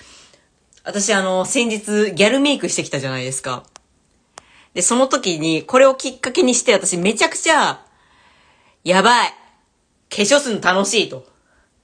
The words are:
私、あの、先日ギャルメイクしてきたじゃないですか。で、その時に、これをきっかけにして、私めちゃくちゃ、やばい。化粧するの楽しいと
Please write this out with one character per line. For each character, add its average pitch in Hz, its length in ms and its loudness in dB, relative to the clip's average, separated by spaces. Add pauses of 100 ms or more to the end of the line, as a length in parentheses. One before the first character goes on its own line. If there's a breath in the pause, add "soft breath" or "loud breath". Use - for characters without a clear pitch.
(840 loud breath)
私、 202 320 -4
あ 196 80 0
の、 185 220 0
先 233 240 -2
日 208 440 -2
ギ 170 120 0
ャ 214 40 4
ル 269 120 0
メ 285 140 0
イ - 40 -4
ク 170 100 -6
し - 60 -6
て 175 80 -2
き - 80 -14
た 147 80 -6
じ 135 80 -6
ゃ 135 40 -6
な 131 100 -6
い 127 40 -8
で 131 60 -8
す 131 100 -8
か。 127 220 -8 (1120 loud breath)
で、 175 80 -4
そ 233 140 2
の 262 100 4
時 202 320 -2
に、 156 240 0
こ 254 160 0
れ 269 80 8
を 262 80 4
き 262 140 -8
っ 254 100 -10
か 254 140 -6
け 359 100 2
に 254 140 2
し - 80 -2
て、 240 80 4
私 185 240 0
め 185 180 0
ち 277 80 -4
ゃ 320 60 2
く 330 80 -10
ち - 160 0
ゃ、 202 340 0 (960 soft breath)
や 185 220 2
ば 233 220 4
い。 - 20 -4
化 - 80 -14 (800)
粧 277 240 2
す 277 80 -4
る 214 80 -2
の 156 40 -8
楽 185 280 0
し 190 180 0
い - 20 -10
と - 160 -16 (600)